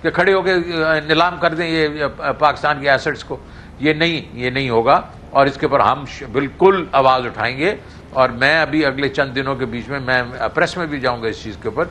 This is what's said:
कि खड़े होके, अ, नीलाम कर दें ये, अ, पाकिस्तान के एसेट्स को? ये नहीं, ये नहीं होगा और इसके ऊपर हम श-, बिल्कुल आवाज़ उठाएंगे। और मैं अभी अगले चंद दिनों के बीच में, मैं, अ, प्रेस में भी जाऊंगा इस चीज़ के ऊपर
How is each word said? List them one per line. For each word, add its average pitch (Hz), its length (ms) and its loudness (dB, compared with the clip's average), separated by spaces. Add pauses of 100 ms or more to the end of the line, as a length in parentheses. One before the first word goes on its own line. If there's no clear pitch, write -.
कि 156 80 2
खड़े 185 220 4
होके, 190 180 2
अ, 180 100 2 (460)
नीलाम 170 300 2
कर 170 120 2
दें 160 160 -4
ये, 160 200 0
अ, 147 360 -4
पाकिस्तान 147 600 0
के 143 60 -2
एसेट्स 139 360 0
को? 135 160 -8 (420)
ये 151 120 4
नहीं, 160 300 -2 (120)
ये 123 160 -4
नहीं 131 180 -2
होगा 120 400 4 (240)
और 139 140 4
इसके 139 180 -4
ऊपर 131 160 2
हम 131 240 2
श-, - 180 -14
बिल्कुल 143 720 2
आवाज़ 131 320 4
उठाएंगे। 127 520 -2 (380)
और 127 140 4
मैं 135 280 2
अभी 151 240 2
अगले 139 260 0
चंद 139 180 0
दिनों 131 280 -4
के 127 100 -4
बीच 117 240 -8
में, 139 100 -4
मैं, 127 220 0
अ, 120 260 -6
प्रेस - 300 0
में 170 100 -4
भी 147 120 -6
जाऊंगा 120 280 -2
इस - 160 -6
चीज़ 107 140 -10
के 117 120 -6
ऊपर 120 220 -2